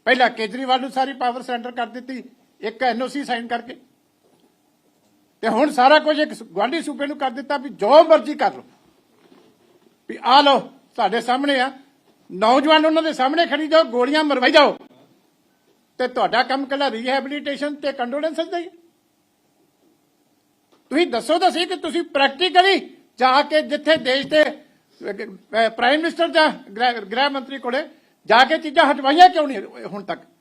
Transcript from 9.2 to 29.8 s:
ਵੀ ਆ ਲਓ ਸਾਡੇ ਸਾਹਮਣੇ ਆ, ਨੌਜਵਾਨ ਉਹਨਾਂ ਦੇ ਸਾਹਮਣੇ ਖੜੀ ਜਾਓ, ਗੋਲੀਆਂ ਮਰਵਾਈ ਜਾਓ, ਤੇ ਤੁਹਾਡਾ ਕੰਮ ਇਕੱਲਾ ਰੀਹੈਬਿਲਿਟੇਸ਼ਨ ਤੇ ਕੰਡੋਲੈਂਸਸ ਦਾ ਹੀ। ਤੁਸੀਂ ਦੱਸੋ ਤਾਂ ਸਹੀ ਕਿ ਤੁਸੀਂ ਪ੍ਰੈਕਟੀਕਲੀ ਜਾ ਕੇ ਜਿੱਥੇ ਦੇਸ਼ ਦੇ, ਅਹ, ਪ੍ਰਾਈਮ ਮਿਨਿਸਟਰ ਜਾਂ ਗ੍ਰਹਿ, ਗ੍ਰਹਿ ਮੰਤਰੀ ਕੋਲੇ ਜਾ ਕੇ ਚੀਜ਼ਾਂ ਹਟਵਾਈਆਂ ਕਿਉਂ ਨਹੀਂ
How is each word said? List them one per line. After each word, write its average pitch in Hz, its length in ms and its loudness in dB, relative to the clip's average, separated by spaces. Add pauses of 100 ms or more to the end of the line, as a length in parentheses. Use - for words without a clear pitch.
ਵੀ - 160 -12
ਆ 262 160 6
ਲਓ 277 300 2 (260)
ਸਾਡੇ 220 240 0
ਸਾਹਮਣੇ 262 400 -2
ਆ, 269 120 -2 (600)
ਨੌਜਵਾਨ 277 540 4
ਉਹਨਾਂ 320 160 2
ਦੇ 320 100 -2
ਸਾਹਮਣੇ 294 340 0
ਖੜੀ 294 200 -4
ਜਾਓ, 320 180 4
ਗੋਲੀਆਂ 254 400 0
ਮਰਵਾਈ 262 260 0
ਜਾਓ, 285 260 4 (1200)
ਤੇ 254 100 -2
ਤੁਹਾਡਾ 233 340 2
ਕੰਮ 262 200 -4
ਇਕੱਲਾ 269 280 -2
ਰੀਹੈਬਿਲਿਟੇਸ਼ਨ 277 840 -6
ਤੇ 285 180 -6
ਕੰਡੋਲੈਂਸਸ 294 560 -6
ਦਾ 349 100 -6
ਹੀ। 339 100 -10 (2250)
ਤੁਸੀਂ 320 160 0
ਦੱਸੋ 254 320 -2
ਤਾਂ 359 120 4
ਸਹੀ 330 160 -4
ਕਿ 370 100 -6
ਤੁਸੀਂ 330 260 -6
ਪ੍ਰੈਕਟੀਕਲੀ 302 920 0 (220)
ਜਾ 262 240 4
ਕੇ 302 200 0
ਜਿੱਥੇ 294 340 0
ਦੇਸ਼ 269 300 -2
ਦੇ, 302 160 2
ਅਹ, 214 1300 -6
ਪ੍ਰਾਈਮ 247 300 0
ਮਿਨਿਸਟਰ 330 280 -2
ਜਾਂ 311 220 2 (220)
ਗ੍ਰਹਿ, 233 280 -2
ਗ੍ਰਹਿ 233 300 -2
ਮੰਤਰੀ 269 280 -10
ਕੋਲੇ 254 300 -6 (380)
ਜਾ 233 180 6
ਕੇ 311 140 2
ਚੀਜ਼ਾਂ 302 340 2
ਹਟਵਾਈਆਂ 294 360 6
ਕਿਉਂ 320 200 0
ਨਹੀਂ 233 380 -12